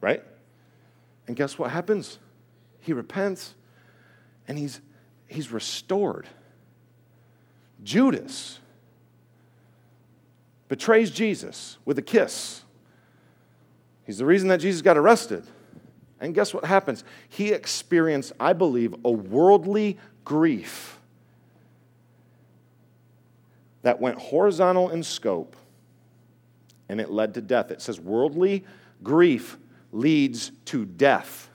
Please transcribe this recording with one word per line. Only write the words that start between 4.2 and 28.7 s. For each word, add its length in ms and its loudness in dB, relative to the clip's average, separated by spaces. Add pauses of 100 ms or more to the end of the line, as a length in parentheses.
and 100 -8
he's, 240 -8 (460)
he's 240 -12
restored. 760 -4 (1500)
Judas 800 0 (2000)
betrays 420 4
Jesus 760 -4
with 140 -2
a 40 -6
kiss. 600 -2 (1400)
He's 140 -12
the 80 -2
reason 220 4
that 100 4
Jesus 240 -2
got 140 6
arrested. 480 4 (760)
And 140 -8
guess 200 0
what 100 -6
happens? 400 0 (240)
He 240 -2
experienced, 880 0
I 140 4
believe, 400 0 (100)
a 60 2
worldly 880 4 (260)
grief 760 -2 (2750)
that 180 0
went 180 -2
horizontal 720 2
in 120 -6
scope, 520 -6 (1300)
and 120 -6
it 100 -6
led 240 -2
to 60 -8
death. 300 -2
It 120 -12
says, 180 -10
"Worldly 640 0 (380)